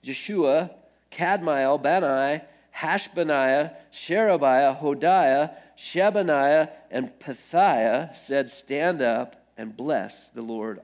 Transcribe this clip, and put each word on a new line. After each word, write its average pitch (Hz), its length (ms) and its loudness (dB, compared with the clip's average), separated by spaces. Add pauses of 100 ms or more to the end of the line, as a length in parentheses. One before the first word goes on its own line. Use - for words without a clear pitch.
Jeshua, 160 680 0 (400)
Kadmiel, 151 720 0
Bani, 143 600 0 (320)
Hashbaniah, 156 1000 0 (160)
Sherebiah, 143 880 2
Hodiah, 151 760 2 (220)
Shebaniah, 156 960 2 (200)
and 123 280 -6
Pethiah 147 1000 0
said, 135 320 -2
"Stand 151 540 -4
up 120 420 -4 (140)
and 110 180 -14
bless 127 540 -6
the 120 100 -14
Lord 113 440 -10